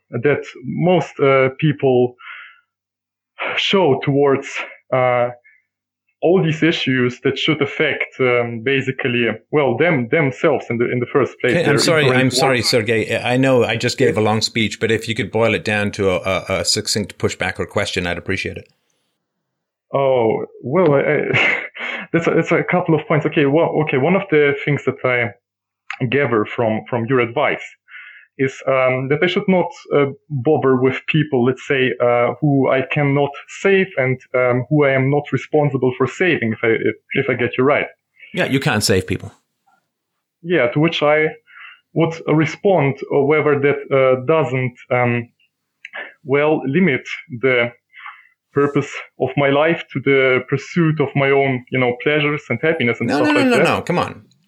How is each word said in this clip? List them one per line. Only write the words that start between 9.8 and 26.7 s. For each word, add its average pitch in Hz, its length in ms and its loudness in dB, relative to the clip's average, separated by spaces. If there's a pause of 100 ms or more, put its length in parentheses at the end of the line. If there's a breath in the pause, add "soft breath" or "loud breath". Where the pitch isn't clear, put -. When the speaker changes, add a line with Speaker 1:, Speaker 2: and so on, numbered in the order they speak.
Speaker 1:
themselves 147 600 0
in 117 80 -2
the, 120 120 0
in 123 100 -2
the 120 120 -2
first 127 280 2
place. 127 120 2
Speaker 2:
Okay, 170 120 2
I'm - 20 -4
Speaker 1:
Their 139 120 2
Speaker 2:
sorry, 160 260 2
I'm 127 80 2
Speaker 1:
ignorance 127 260 2
Speaker 2:
sorry, 131 200 2
Speaker 1:
was 107 120 -2
Speaker 2:
Sergey. 113 460 0
I 120 200 -2
know 131 280 4
I 110 120 -2
just 117 220 -4
gave - 120 2
Speaker 1:
Yes. 92 80 -2
Speaker 2:
a - 20 2
long 107 200 0
speech, - 400 -2
but 110 120 0
if 107 160 -2
you 110 80 -4
could 101 160 -4
boil 110 220 2
it 87 100 -4
down 104 280 -2
to 95 180 0
a, 90 100 2
a, 92 400 -2
a 82 40 -6
succinct - 540 -4
pushback - 400 -4
or 90 80 -6
question, 98 400 -4
I'd 87 120 -4
appreciate 92 380 -6
it. - 160 -20 (1200)
Speaker 1:
Oh, 131 540 0 (160)
well, 151 320 2
I, 139 60 2
I, - 640 0 (420 loud breath)
<laughs> - 60 -10
that's 170 140 -2
a, 147 40 0
that's 165 220 0
a 147 120 2
couple 175 340 0
of - 80 -8
points. 156 200 0
Okay, 151 200 2
well, 151 360 2
okay, 151 160 -2
one 160 180 2
of 190 140 -2
the 147 240 4 (100)
things 143 220 -2
that - 180 -2
I - 1000 -6
gather 120 400 0
from, 110 420 -2